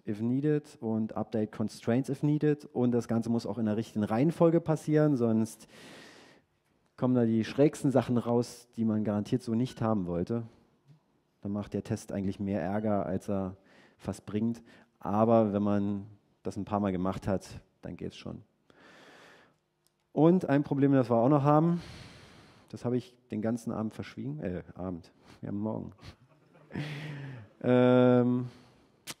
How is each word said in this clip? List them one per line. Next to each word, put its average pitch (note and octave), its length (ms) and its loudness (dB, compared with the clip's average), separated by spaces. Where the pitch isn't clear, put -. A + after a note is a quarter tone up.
if G#2 160 -6
needed C#3+ 580 -2
und A2 360 -4
update G#2+ 360 -2
constraints A#2 580 -2
if C#3 120 -6
needed. D3 440 2
Und B2 260 0
das A#2 160 0
Ganze A2+ 240 0
muss A#2 160 -2
auch G#2 100 -4
in A#2 80 -2
der G#2 120 0
richtigen A2+ 260 -2
Reihenfolge D#3+ 580 4
passieren, D3+ 560 2
sonst A2 500 0
kommen B2+ 180 0
da A#2+ 100 4
die A2+ 180 2
schrägsten C#3+ 460 2
Sachen B2 300 2
raus, A#2+ 560 -2
die A2+ 100 -2
man G#2+ 180 0
garantiert G#2 380 -2
so A2+ 140 -4
nicht B2 260 -2
haben A2 240 2
wollte. F#2 380 -2
Dann G2+ 100 -8
macht - 220 -6
der G2+ 100 -4
Test - 280 -8
eigentlich G2 280 -4
mehr G2 220 -2
Ärger, G2+ 460 0
als - 200 -4
er F#2+ 300 -4
fast - 300 -8
bringt. A2+ 340 -4
Aber A2 520 4
wenn G2+ 120 0
man G2+ 420 0
das F#2+ 140 -8
ein G2 80 -6
paar G#2 140 -2
Mal G2+ 120 0
gemacht F#2 360 -4
hat, F#2+ 200 -2
dann F2 160 -12
geht's F2+ 200 -10
schon. F#2 260 -14
Und E3+ 360 4
ein C#3+ 140 4
Problem, C#3 300 2
das C3 180 4
wir A#2+ 60 4
auch A#2 120 4
noch C#3+ 140 4
haben, D#3+ 400 4
das - 160 -10
habe A#2+ 100 0
ich - 180 -6
den G#2+ 100 -6
ganzen A2+ 320 -4
Abend G#2+ 200 -6
verschwiegen, B2 460 -10
äh, F2+ 240 -6
Abend, F2+ 360 -10
wir - 80 -10
haben G2+ 100 -6
Morgen. G#2+ 320 -6
<laughs> C#3+ 880 -12
Ähm, B2 880 4